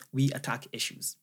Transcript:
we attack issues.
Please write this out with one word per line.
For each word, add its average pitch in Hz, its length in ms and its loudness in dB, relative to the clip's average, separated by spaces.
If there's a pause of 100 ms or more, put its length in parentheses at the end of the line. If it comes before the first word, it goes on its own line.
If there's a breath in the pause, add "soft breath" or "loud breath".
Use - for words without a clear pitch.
(120)
we 139 220 6
attack 120 400 -2
issues. - 500 -4